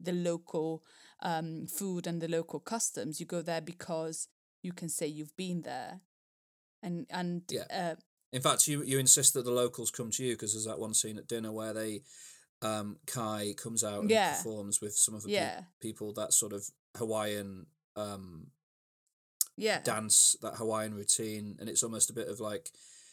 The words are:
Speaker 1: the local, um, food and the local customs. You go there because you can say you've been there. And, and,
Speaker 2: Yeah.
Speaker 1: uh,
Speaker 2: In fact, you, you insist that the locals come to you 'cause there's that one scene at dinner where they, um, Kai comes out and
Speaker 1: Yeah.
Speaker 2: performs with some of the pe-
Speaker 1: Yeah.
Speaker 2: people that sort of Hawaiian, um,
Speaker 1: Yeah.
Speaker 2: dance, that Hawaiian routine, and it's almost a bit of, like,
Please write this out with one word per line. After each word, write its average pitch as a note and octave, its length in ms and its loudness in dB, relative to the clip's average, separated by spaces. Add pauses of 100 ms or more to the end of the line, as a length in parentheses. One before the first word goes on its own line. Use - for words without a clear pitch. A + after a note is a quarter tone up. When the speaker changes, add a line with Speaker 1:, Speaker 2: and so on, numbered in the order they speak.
Speaker 1:
the F3 120 -2
local, E3+ 680 0 (380)
um, D#3+ 460 -2
food F3+ 400 -2
and E3+ 160 -2
the E3 60 0
local E3 300 0
customs. D3+ 640 -2
You E3+ 60 -8
go F3 160 -2
there E3 180 -2
because D#3+ 680 -6 (340)
you F3+ 100 -4
can F3 160 -8
say D#3 180 -2
you've D3+ 300 -8
been F3+ 260 -2
there. C3 380 -8 (840)
And, F3 280 -4
and, F3 400 -2
Speaker 2:
Yeah. G#2 200 -2
Speaker 1:
uh, E3+ 300 -2 (320)
Speaker 2:
In C3 80 0
fact, C#3 260 6
you, D3 160 2
you C3+ 160 2
insist C3+ 360 8
that C3 100 2
the B2 60 0
locals A#2+ 400 2
come A2+ 220 -4
to C3 120 0
you A#2+ 100 2
'cause G#2+ 200 -2
there's A2 100 -4
that A2 140 -4
one A2 160 -2
scene G#2+ 240 2
at - 100 -12
dinner A2+ 240 -4
where A2 220 -4
they, A2 280 -4 (600)
um, G#2+ 420 -2
Kai G#2+ 480 -2
comes A2+ 320 -2
out G#2 180 -2
and G#3+ 80 4
Speaker 1:
Yeah. F#3+ 280 6
Speaker 2:
performs G#2 420 -2
with G#2 160 -6
some - 180 4
of G#2 100 -8
the - 40 -6
pe- G#3 60 0
Speaker 1:
Yeah. A2+ 320 0 (140)
Speaker 2:
people G#2+ 340 -6
that G#2+ 180 -2
sort G2+ 220 4
of G2+ 160 -6 (260)
Hawaiian, G#2 720 -2 (300)
um, G2 540 -8 (1080)
Speaker 1:
Yeah. G3+ 260 2
Speaker 2:
dance, A2 580 6
that A2 160 -4
Hawaiian A2 380 0
routine, G#2 640 -2
and A2 80 -8
it's - 140 2
almost A2+ 260 0
a A2+ 60 -8
bit A#2 140 -4
of, G#2 120 -6
like, G#2+ 320 -6 (400)